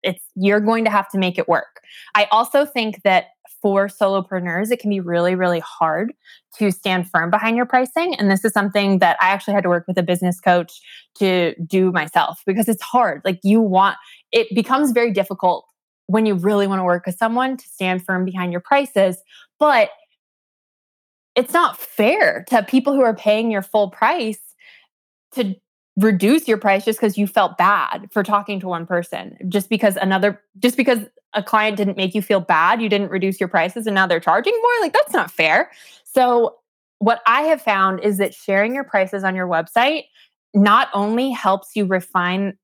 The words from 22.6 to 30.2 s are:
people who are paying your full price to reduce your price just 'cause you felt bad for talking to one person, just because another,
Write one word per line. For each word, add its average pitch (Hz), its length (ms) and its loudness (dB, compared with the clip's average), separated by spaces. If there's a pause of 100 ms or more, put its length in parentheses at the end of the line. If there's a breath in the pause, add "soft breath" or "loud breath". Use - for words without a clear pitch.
people 262 320 0
who 269 80 2
are 226 120 2
paying 214 360 0
your 202 120 -2
full 202 280 0
price 226 480 -2 (960 soft breath)
to 202 220 -4 (420)
reduce 214 520 2
your 220 100 2
price 202 260 0
just 226 160 -2
'cause 208 160 0
you 202 100 0
felt 185 300 -2
bad 190 560 -2
for 202 100 -2
talking 202 380 -2
to 185 80 -10
one 170 180 -8
person, 170 500 -6 (120)
just 190 200 -2
because 202 280 0
another, 190 440 0 (180)